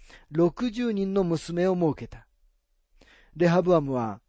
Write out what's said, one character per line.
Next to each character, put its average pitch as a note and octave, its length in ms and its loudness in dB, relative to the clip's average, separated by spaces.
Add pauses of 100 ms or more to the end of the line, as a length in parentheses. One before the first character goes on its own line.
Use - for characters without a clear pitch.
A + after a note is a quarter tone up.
(300)
六 E3+ 400 0
十 A#3 220 -4
人 G3 220 -2
の G3 100 2
娘 E3+ 420 -2
を F#3+ 80 2
設 E3 200 0
け A2+ 120 -14
た。 - 200 -18 (1120)
レ E3+ 120 4
ハ F3 140 4
ブ F3+ 120 4
ア D#3+ 60 6
ム C#3 120 -6
は、 A2+ 360 -4